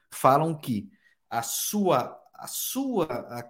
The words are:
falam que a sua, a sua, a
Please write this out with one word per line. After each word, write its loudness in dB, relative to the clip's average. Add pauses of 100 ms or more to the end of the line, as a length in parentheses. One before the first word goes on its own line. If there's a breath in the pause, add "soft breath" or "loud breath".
(100)
falam 4
que -4 (380 loud breath)
a -2
sua, 0 (140)
a -16
sua, -2
a -6